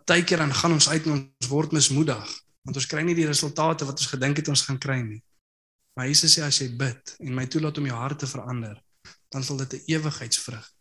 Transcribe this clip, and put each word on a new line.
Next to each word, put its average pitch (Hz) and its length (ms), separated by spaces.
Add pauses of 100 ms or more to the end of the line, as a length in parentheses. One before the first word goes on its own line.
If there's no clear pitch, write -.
partykeer 175 420
dan 139 160
gaan 170 160
ons 147 160
uit 156 160
en 151 80
ons 135 380
word 156 260
mismoedig, 135 560 (320)
want 135 160
ons - 80
kry 156 160
nie 175 80
die 160 160
resultate 151 560
wat 139 160
ons - 80
gedink 143 320
het 151 80
ons - 160
gaan 135 160
kry 135 220
nie. 107 180 (720)
Maar 131 160
Jesus 147 240
sê, 165 80
"As 143 160
jy 135 160
bid 123 460
en 131 140
my 127 120
toelaat 151 320
om 143 80
jou 123 100
hart 139 220
te 143 80
verander, 117 560 (480)
dan 135 140
sal 139 120
dit 131 180
'n 123 120
ewigheidsvrug 143 800 (140)